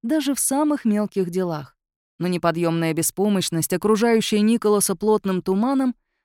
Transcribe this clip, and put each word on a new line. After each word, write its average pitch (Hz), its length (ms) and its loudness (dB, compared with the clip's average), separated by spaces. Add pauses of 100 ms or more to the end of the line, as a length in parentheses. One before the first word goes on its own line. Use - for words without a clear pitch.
даже 277 320 0
в - 60 -6
самых 294 440 0
мелких 208 460 0
делах. 170 460 -4 (420)
Но 175 100 -2
неподъемная 165 640 0
беспомощность, 170 800 -2
окружающая 214 680 2
Николаса 208 540 2
плотным 202 480 0
туманом, 247 520 0 (300)